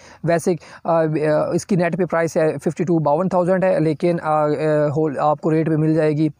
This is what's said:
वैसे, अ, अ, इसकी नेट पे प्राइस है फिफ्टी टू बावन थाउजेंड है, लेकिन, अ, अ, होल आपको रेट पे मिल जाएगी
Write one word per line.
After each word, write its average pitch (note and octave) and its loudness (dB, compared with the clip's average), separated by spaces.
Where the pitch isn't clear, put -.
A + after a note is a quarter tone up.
वैसे, E3+ 0
अ, - -2
अ, D#3 0
इसकी F3 -2
नेट E3+ 0
पे F3+ -2
प्राइस E3 -2
है D3+ 0
फिफ्टी E3 -4
टू E3 2
बावन D#3 0
थाउजेंड F3+ 0
है, F#3 2
लेकिन, E3 0
अ, D#3+ -6
अ, D3+ 0
होल D3+ -2
आपको D3+ 0
रेट D#3+ 2
पे D#3+ 2
मिल D#3 2
जाएगी D#3 2